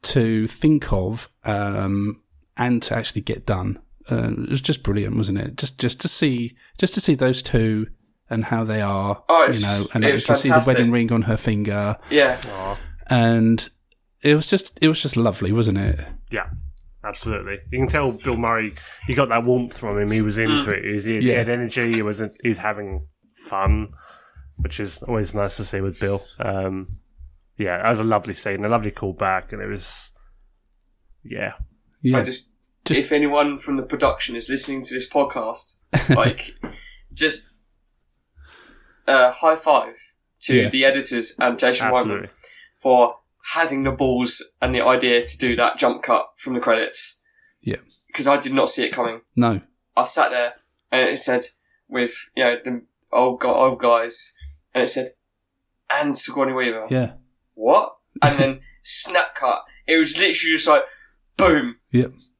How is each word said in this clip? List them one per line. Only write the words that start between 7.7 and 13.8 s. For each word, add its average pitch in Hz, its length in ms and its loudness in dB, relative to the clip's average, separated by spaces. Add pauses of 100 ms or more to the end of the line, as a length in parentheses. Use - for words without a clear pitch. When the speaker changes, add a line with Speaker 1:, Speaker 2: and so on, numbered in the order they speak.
Speaker 1:
and 113 140 -2
how 113 180 -2
they 110 180 -2
are, 101 480 -4
Speaker 2:
Oh, 165 140 6
Speaker 1:
you - 60 2
Speaker 2:
it's 117 120 2
Speaker 1:
know, 101 60 2
Speaker 2:
just, 101 280 2
Speaker 1:
and 117 80 0
Speaker 2:
it 135 40 2
Speaker 1:
you 143 60 2
Speaker 2:
was 113 120 0
Speaker 1:
can 120 100 2
see - 140 4
the 127 60 4
Speaker 2:
fantastic. 131 200 4
Speaker 1:
wedding 120 160 2
ring 117 200 0
on 113 120 2
her 110 140 0
finger. 104 600 -2 (120)
Speaker 2:
Yeah. 139 260 4 (120)
Speaker 3:
Aw. 98 320 -8 (320)
Speaker 1:
And 117 580 2 (540)